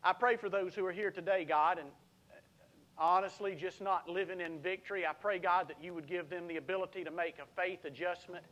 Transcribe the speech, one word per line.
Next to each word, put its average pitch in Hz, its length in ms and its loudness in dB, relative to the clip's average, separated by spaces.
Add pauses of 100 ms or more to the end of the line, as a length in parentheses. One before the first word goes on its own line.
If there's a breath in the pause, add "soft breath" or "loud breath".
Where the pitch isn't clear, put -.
I 180 100 4
pray 240 220 4
for 220 140 -4
those 185 260 0
who 202 100 -2
are 185 60 0
here 196 200 -2
today, 180 340 0
God, 156 320 4
and 147 100 -10 (1080)
honestly 185 580 4
just 175 260 -4
not 185 280 0
living 180 320 -2
in 165 180 -6
victory. 185 460 -4
I 156 80 0
pray, 202 260 0
God, 175 300 4
that 147 120 -12
you 180 120 -10
would 156 140 -8
give 170 220 -4
them 175 180 -6
the 165 100 -4
ability 185 480 -4
to 156 60 -6
make 170 280 -2
a 143 220 -6
faith 185 240 -2
adjustment 170 680 -6